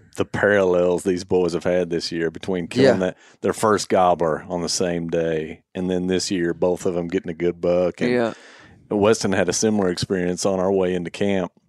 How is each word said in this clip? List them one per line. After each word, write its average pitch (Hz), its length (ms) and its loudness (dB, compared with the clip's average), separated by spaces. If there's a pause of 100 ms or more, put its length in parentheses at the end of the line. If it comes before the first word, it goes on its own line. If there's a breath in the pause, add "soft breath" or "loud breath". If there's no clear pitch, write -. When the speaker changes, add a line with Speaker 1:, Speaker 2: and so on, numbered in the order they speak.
(160)
Speaker 1:
the 98 80 0
parallels 90 800 2
these 92 200 -2
boys 90 280 0
have 82 120 -6
had 90 260 0
this 82 200 -4
year 82 200 -2
between 87 380 -6
killing 123 320 4
Speaker 2:
Yeah. 92 80 0
Speaker 1:
that, - 80 -8 (260 soft breath)
their 98 100 0
first 104 380 0
gobbler 85 580 2
on 87 140 -4
the 82 80 -4
same 87 380 -2
day, 82 540 -4 (120)
and 92 160 -4
then 90 160 -2
this 92 240 -2
year, 85 240 0
both 90 320 -2
of 90 100 -2
'em 87 100 -4
getting 90 240 -4
a 82 40 -6
good 87 260 -2
buck. 87 400 0
And 120 100 0
Speaker 3:
Yeah. 120 220 0 (560 loud breath)
Speaker 1:
Weston 107 440 2
had 95 180 2
a - 20 0
similar 104 380 0
experience 90 560 -2
on 95 120 0
our 92 140 0
way 92 220 2
into 87 160 -4
camp. 101 420 -2 (160)